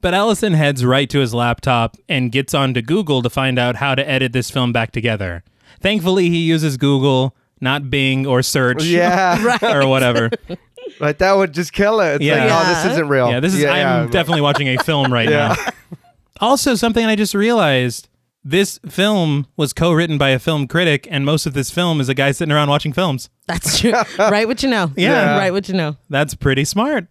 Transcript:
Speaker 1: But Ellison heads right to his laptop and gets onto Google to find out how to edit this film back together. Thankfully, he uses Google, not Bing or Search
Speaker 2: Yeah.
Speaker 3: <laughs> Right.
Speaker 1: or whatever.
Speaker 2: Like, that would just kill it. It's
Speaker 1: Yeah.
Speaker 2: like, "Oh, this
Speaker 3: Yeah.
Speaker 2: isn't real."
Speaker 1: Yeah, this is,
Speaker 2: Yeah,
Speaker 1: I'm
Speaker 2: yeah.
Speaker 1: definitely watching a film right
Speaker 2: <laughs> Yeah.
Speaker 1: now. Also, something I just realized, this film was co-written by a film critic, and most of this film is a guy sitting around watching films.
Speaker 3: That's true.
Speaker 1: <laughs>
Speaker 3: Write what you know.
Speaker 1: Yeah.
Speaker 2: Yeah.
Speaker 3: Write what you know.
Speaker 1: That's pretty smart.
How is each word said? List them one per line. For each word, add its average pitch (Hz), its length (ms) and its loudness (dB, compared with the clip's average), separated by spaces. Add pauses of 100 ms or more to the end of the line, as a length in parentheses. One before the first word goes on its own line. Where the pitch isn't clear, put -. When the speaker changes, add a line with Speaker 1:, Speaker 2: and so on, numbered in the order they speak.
Speaker 1:
But 180 120 -2
Ellison 208 400 0
heads 143 280 0
right 127 280 2
to 143 100 0
his 120 140 -2
laptop 120 640 -2 (120)
and 127 240 -2
gets 135 220 -2
onto 131 260 0
Google 147 400 0
to 120 80 -2
find 131 300 -2
out 123 180 0
how 139 180 -2
to 139 140 -4
edit 131 240 -2
this 123 180 -2
film 123 220 -2
back 117 200 -2
together. 101 520 -4 (380)
Thankfully, 185 480 2
he 170 80 0
uses 160 400 0
Google, 135 580 2 (240)
not 135 300 -4
Bing 135 360 0
or 123 160 2
Search 123 420 0
Speaker 2:
Yeah. 175 600 2
Speaker 3:
<laughs> 240 180 0
Right. - 0 -
Speaker 1:
or 143 240 2
whatever. 123 440 2 (720)
Speaker 2:
Like, 147 180 -2
that 190 180 4
would 190 160 0
just 156 220 -6
kill 208 260 2
it. 160 160 2
It's 143 80 -2
Speaker 1:
Yeah. 147 220 2
Speaker 2:
like, - 60 2 (140)
"Oh, - 80 2
this 165 120 -2
Speaker 3:
Yeah. - 60 0
Speaker 2:
isn't 160 160 -2
real." 131 220 2
Speaker 1:
Yeah, 120 100 0
this 170 120 0
is, 185 80 0
Speaker 2:
Yeah, 143 120 2
Speaker 1:
I'm 135 340 0
Speaker 2:
yeah. 117 40 -6
Speaker 1:
definitely 165 300 0
watching 143 280 0
a 127 140 0
film 139 300 0
right 117 160 2
Speaker 2:
<laughs> - 20 2
Yeah. 147 280 2
Speaker 1:
now. - 140 -8 (680)
Also, 262 360 2
something 226 280 0
I 220 100 2
just 208 200 -2
realized, 170 720 0 (340)
this 180 460 -2
film 170 580 0 (120)
was 147 160 -2
co-written 165 420 2
by 139 140 2
a 131 80 2
film 147 280 -2
critic, 160 440 0
and 139 160 -2
most 151 180 0
of 139 80 -6
this 131 180 -4
film 170 300 0
is 127 80 -2
a 135 60 0
guy 139 180 0
sitting 151 200 -2
around 147 180 2
watching 147 240 -2
films. 165 340 -2 (180)
Speaker 3:
That's 165 340 -4
true. 175 120 2
Speaker 1:
<laughs> 220 260 -2
Speaker 3:
Write 208 300 2
what 240 140 -4
you 269 80 0
know. 185 260 0
Speaker 1:
Yeah. 190 140 2
Speaker 2:
Yeah. 147 280 2
Speaker 3:
Write 180 140 0
what 190 160 -4
you 190 60 -4
know. 156 240 -2 (100)
Speaker 1:
That's 143 260 -2
pretty 139 300 0
smart. 220 460 -2